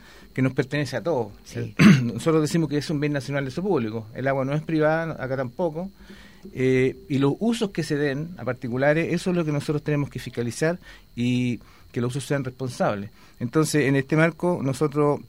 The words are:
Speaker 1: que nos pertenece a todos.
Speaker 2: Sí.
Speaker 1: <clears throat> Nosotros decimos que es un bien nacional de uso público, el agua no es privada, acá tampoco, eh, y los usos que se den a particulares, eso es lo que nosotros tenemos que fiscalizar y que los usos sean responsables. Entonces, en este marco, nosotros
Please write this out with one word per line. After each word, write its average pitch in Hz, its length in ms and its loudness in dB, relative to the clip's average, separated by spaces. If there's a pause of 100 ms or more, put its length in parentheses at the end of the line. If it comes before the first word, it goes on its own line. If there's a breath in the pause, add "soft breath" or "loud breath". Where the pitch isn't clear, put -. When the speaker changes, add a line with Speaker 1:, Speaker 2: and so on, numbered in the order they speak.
(340 soft breath)
Speaker 1:
que 135 100 0
nos 131 100 2
pertenece 139 440 -2
a 107 40 -2
todos. 123 300 0 (120)
Speaker 2:
Sí. 117 320 -8 (140)
Speaker 1:
<clears throat> 135 140 4
Nosotros 156 380 0
decimos 156 280 0
que 147 80 -2
es 143 120 -4
un 151 100 -2
bien 147 140 -2
nacional 139 320 -4
de 135 40 -6
uso 170 140 -6
público, 113 520 -2
el 127 120 -4
agua 135 180 0
no 135 80 -2
es 151 80 -2
privada, 156 640 0
acá 131 140 -2
tampoco, 160 520 -4 (640 soft breath)
eh, 131 420 2 (140)
y 143 80 0
los 139 220 4
usos 226 320 0
que 165 120 -4
se 151 140 0
den 147 400 0
a 120 80 -10
particulares, 131 680 2
eso 175 180 0
es 180 40 0
lo 175 100 2
que 151 60 0
nosotros 147 320 -2
tenemos 143 260 0
que 123 100 -10
fiscalizar 120 600 -2 (360 soft breath)
y 123 440 2 (320 soft breath)
que 123 100 -2
los 123 140 0
usos 139 100 -4
sean 139 180 0
responsables. 127 680 -2 (300 soft breath)
Entonces, 151 460 2
en 139 100 4
este 139 200 2
marco, 165 480 2
nosotros 147 640 2